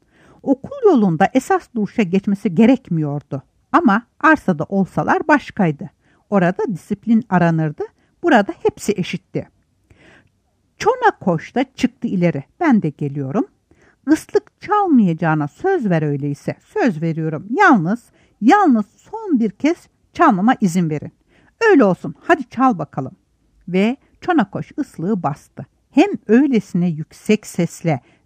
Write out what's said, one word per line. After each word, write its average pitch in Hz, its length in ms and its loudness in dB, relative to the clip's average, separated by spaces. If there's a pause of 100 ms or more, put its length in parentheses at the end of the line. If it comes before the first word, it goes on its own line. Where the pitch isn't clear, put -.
(440)
Okul 523 420 -2
yolunda 208 480 4
esas 359 420 0
duruşa 214 280 -2
geçmesi 190 520 -2
gerekmiyordu. 156 880 0 (280)
Ama 254 300 2 (180)
arsada 247 440 0
olsalar 196 640 -2
başkaydı. 185 640 -2 (400)
Orada 190 340 0 (100)
disiplin 214 560 -2
aranırdı, 165 540 0 (400)
burada 330 300 2 (100)
hepsi - 340 -4
eşitti. - 520 -10 (1300)
Çona 480 340 2 (100)
Koş - 340 -4
da 262 100 0 (100)
çıktı - 320 -4
ileri. 170 360 -2 (160)
"Ben 277 220 2
de 160 80 -4
geliyorum. 143 580 -6 (640)
Islık - 500 -2
çalmayacağına 185 840 0
söz 339 420 -4
ver 165 120 0
öyleyse." 143 540 -6 (180)
"Söz 233 280 -2
veriyorum. 160 480 -6
Yalnız, 240 540 2 (380)
yalnız 269 440 4
son 403 540 -6
bir 220 100 0
kez 311 280 -2 (360)
çalmama 240 480 2
izin 175 280 0
verin." 147 220 -8 (580)
"Öyle 294 140 6
olsun. 190 360 0
Hadi 339 300 -2
çal 247 280 0
bakalım." 143 380 -10 (520)
Ve 196 300 0 (240)
Çona 330 280 0
Koş - 280 -10
ıslığı 185 460 -4
bastı. - 420 -10 (260)
Hem 359 180 2 (180)
öylesine 220 600 2
yüksek 165 600 -4
sesle - 540 -4 (240)